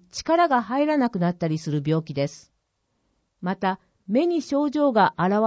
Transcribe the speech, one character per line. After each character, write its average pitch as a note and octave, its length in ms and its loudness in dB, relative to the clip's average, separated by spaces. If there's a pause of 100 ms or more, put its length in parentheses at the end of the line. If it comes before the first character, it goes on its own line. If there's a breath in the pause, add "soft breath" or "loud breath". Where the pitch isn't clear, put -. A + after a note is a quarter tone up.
(120)
力 E4+ 360 0
が C4 140 2
入 B3 240 -2
ら D4+ 120 0
な B3 120 2
く G3 100 -6
な F3 120 0
っ - 40 -2
た E3+ 120 -4
り D#3 100 -2
す D#3+ 140 -8
る D3 140 -2
病 D#3+ 180 0
気 D#3+ 100 -12
で C#3 140 -2
す。 - 240 -16 (880)
ま F#3 140 -4
た、 F#3+ 240 -4 (280)
目 C4 200 2
に E4+ 140 -2
症 C#4+ 280 -2
状 C#4+ 220 2
が G#3 260 4
現 G3 300 2